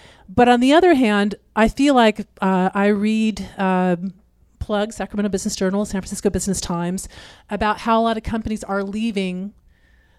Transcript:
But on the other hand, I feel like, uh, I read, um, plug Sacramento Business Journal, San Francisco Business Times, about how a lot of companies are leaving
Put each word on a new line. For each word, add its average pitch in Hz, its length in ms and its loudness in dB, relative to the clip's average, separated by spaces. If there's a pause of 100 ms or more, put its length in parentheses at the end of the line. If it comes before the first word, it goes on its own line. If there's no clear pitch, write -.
(280)
But 240 200 4
on 247 120 4
the 262 120 4
other 349 220 6
hand, 208 420 2 (180)
I 220 140 4
feel 277 260 2
like, 220 320 2 (160)
uh, 190 320 2
I 202 140 2
read, 214 680 0
um, 185 560 0 (460)
plug 214 340 -4
Sacramento 202 380 -4
Business 196 260 -4
Journal, 196 280 0
San 196 160 -4
Francisco - 280 -4
Business 185 320 -4
Times, 175 480 -6 (400)
about 214 300 -2
how 226 220 2
a - 20 2
lot 226 140 0
of 220 80 -8
companies 220 400 -6
are 196 180 -4
leaving 196 720 -6 (640)